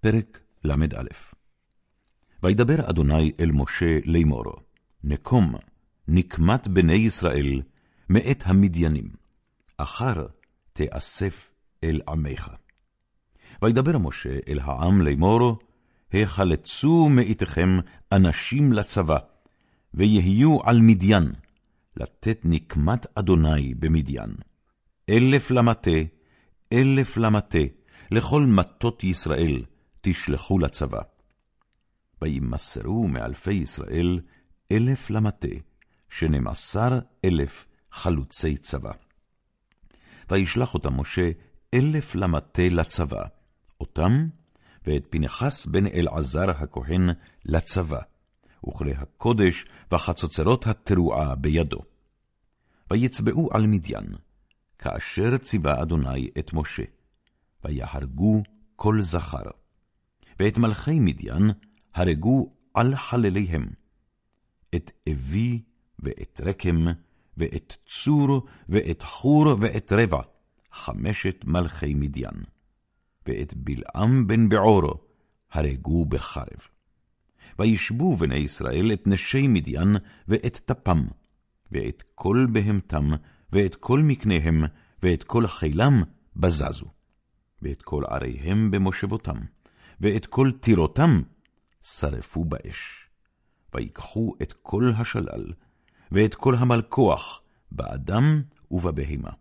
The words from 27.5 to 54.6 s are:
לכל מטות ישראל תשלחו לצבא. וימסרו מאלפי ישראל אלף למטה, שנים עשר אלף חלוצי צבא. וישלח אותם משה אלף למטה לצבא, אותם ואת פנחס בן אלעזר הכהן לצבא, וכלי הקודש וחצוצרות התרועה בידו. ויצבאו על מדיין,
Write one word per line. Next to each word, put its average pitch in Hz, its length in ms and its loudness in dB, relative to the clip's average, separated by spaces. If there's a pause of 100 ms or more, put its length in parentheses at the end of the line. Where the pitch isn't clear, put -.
לכל 139 360 4
מטות - 580 0
ישראל 80 580 0 (460)
תשלחו 90 500 -2
לצבא. 67 440 -4 (1200)
וימסרו 69 880 -4
מאלפי 65 440 -6
ישראל 87 680 -2 (520)
אלף 120 380 0
למטה, 110 380 -2 (600)
שנים 71 400 0
עשר 123 500 -2 (260)
אלף 80 420 -2 (260)
חלוצי 78 640 -4
צבא. 60 360 -10 (1400)
וישלח 98 440 0
אותם 67 260 -2
משה 85 300 -2 (440)
אלף 147 400 0
למטה 90 560 0
לצבא, 78 540 -2 (560)
אותם 120 480 0 (580)
ואת 73 240 -2
פנחס 78 560 -4
בן 92 200 0
אלעזר 80 640 -2
הכהן 76 580 -2 (360)
לצבא, 82 560 -2 (680)
וכלי 71 240 -6
הקודש 92 720 0 (280)
וחצוצרות 87 760 0
התרועה 76 680 0
בידו. 76 460 -2 (1080)
ויצבאו 120 640 0
על 110 140 2
מדיין, 80 400 -2 (720)